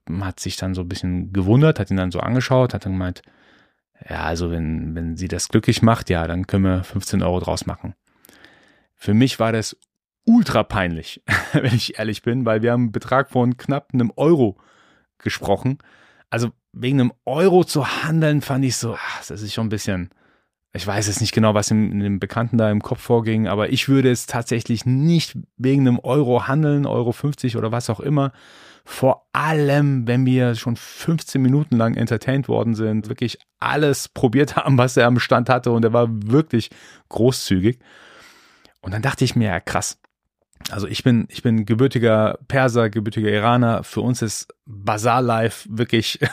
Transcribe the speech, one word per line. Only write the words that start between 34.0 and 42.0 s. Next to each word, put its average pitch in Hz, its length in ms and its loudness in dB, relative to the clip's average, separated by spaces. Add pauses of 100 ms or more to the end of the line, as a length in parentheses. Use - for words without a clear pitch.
probiert 135 480 0
<laughs> - 20 -10
haben, 135 200 2
was 123 180 2
er 120 120 6
am 123 120 4
Stand 123 300 2
hatte 123 220 0
und 117 120 2
er 113 100 2
war 120 160 4
wirklich 113 600 0 (400)
großzügig. 110 720 2 (1000)
Und 98 140 -10
dann 107 80 -6
dachte 135 240 0
ich - 100 0
mir, 113 140 2
ja, 87 100 -2
krass. - 400 -4 (720)
Also 101 180 -8
ich 104 160 -6
bin, 117 260 4
ich - 120 -16
bin 113 240 2
gebürtiger 110 720 2 (100)